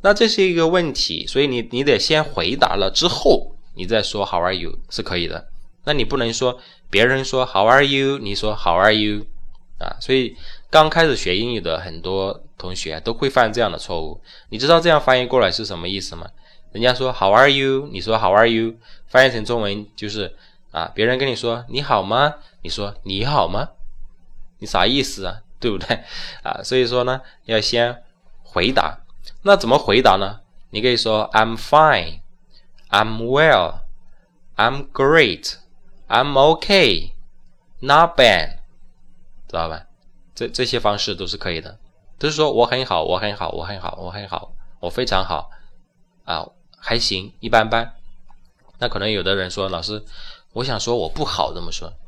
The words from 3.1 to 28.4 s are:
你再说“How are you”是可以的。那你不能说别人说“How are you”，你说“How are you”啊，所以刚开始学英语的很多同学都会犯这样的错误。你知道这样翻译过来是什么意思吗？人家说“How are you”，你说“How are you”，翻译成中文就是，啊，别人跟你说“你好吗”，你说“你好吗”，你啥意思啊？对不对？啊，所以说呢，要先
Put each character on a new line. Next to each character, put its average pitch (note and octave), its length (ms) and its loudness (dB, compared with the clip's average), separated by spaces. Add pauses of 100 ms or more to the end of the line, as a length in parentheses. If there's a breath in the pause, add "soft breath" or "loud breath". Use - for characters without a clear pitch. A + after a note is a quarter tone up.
你 F#2 120 -8
再 G#2+ 160 2
说 G2+ 220 -4
“How F2+ 160 -2
are F#2 140 0
you” E2+ 240 -6 (120)
是 - 120 -6
可 F2+ 140 -4
以 E2+ 100 -2
的。 E2+ 220 -10 (360)
那 D3+ 80 0
你 C3 120 2
不 C3+ 120 -2
能 A#2 160 -2
说 B2+ 280 -2 (300 loud breath)
别 G#2 140 6
人 C3 200 2
说 B2+ 220 0
“How G2+ 200 2
are C3+ 180 6
you”， C#3 340 0
你 G2+ 160 -6
说 G#2+ 200 -2
“How F2+ 220 0
are G#2 180 6
you” G#2 320 0 (520)
啊， - 220 -6
所 C3 140 0
以 B2+ 220 -2 (320 loud breath)
刚 D#3 220 6
开 E3 160 4
始 D3+ 100 2
学 F2+ 200 0
英 A#2+ 180 -2
语 G#2+ 60 -4
的 E2 180 -2
很 E2 240 -10
多 F#2+ 400 -4 (160)
同 - 180 -8
学 D#2+ 240 -8
都 A#2 140 -4
会 C3+ 160 -2
犯 A2+ 220 2
这 A#2+ 80 -2
样 G#2 120 0
的 D#2+ 60 -8
错 E2 240 -6
误。 D#2 180 -10 (300 loud breath)
你 A2 80 -10
知 C3+ 100 -2
道 E3 100 8
这 E3+ 120 2
样 D3+ 100 6
翻 B2+ 200 4
译 B2+ 60 -2
过 B2+ 140 2
来 F#2+ 100 4
是 G#2+ 140 -4
什 G2 140 -10
么 F2 100 -8
意 G2 120 -4
思 F2+ 140 -12
吗？ E2 140 -14 (440 soft breath)
人 G#2+ 100 -4
家 B2 100 4
说 B2+ 200 -2
“How G2 200 2
are C3+ 180 8
you”， C3+ 400 0
你 F#2 100 -8
说 A2 180 0
“How G2 140 2
are A2+ 160 6
you”， A2+ 260 0 (320 soft breath)
翻 C3 200 6
译 B2+ 40 4
成 A2+ 140 -6
中 A#2+ 180 -2
文 G#2 240 -6 (100)
就 G#2+ 120 -10
是， G2+ 280 -8 (340 soft breath)
啊， E2 240 -6
别 G#2 120 0
人 B2+ 120 0
跟 C#3 80 -2
你 B2+ 80 -2
说 A#2+ 360 -4
“你 B2 100 -4
好 B2 220 2
吗”， C3 320 2 (280 soft breath)
你 F2 60 -10
说 G2+ 260 -8 (100)
“你 G2 200 -4
好 B2+ 240 0
吗”， A2 220 -4 (880)
你 - 60 -12
啥 F#2 200 2
意 C3 160 2
思 G2 220 -8
啊？ F#2 160 -8 (180)
对 A#2 120 -2
不 F#2+ 80 -4
对？ A2 220 -4 (420 loud breath)
啊， - 200 -6
所 C3 140 -2
以 B2+ 100 2
说 B2 180 0
呢， C3 180 -4 (240 soft breath)
要 A2 140 0
先 A#2+ 440 -2 (380)